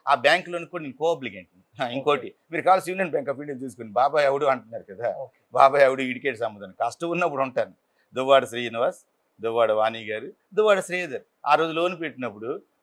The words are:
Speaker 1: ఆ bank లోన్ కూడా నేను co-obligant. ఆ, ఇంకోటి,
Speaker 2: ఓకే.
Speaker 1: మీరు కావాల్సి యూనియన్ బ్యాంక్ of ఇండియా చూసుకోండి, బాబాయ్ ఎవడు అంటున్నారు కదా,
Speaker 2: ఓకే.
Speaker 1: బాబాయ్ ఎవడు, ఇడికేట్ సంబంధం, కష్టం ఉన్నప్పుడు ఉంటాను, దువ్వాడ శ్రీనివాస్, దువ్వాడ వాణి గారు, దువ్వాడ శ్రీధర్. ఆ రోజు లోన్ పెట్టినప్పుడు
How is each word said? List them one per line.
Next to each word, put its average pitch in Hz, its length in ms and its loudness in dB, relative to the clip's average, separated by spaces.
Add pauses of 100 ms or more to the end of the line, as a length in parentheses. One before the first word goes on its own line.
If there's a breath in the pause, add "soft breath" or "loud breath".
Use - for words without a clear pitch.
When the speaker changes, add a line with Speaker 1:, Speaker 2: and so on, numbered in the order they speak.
Speaker 1:
ఆ 143 60 4
bank 156 340 2
లోన్ 170 180 -8
కూడా 170 160 -10
నేను 135 200 -12
co-obligant. 127 800 -6
ఆ, 123 60 -4
ఇంకోటి, 131 380 0
Speaker 2:
ఓకే. 98 80 -14 (160)
Speaker 1:
మీరు 160 120 -6
కావాల్సి 180 280 2
యూనియన్ 185 200 -4
బ్యాంక్ 143 200 -4
of 131 100 -6
ఇండియా 147 180 -10
చూసుకోండి, 117 340 -12
బాబాయ్ 143 340 2
ఎవడు 143 200 2
అంటున్నారు 113 480 -4
కదా, 104 200 -4
Speaker 2:
ఓకే. - 260 -14 (120)
Speaker 1:
బాబాయ్ 135 300 6
ఎవడు, 131 200 4
ఇడికేట్ 127 360 -4
సంబంధం, 104 360 -8 (100)
కష్టం 170 260 -6
ఉన్నప్పుడు 170 320 0
ఉంటాను, 123 320 -4 (400)
దువ్వాడ 131 300 6
శ్రీనివాస్, 120 560 -4 (400)
దువ్వాడ 113 320 2
వాణి 110 380 -2
గారు, 113 220 -10 (220)
దువ్వాడ 202 260 4
శ్రీధర్. 175 420 -8 (240)
ఆ 143 80 4
రోజు 160 180 0
లోన్ 170 280 -2
పెట్టినప్పుడు 123 600 -10 (200)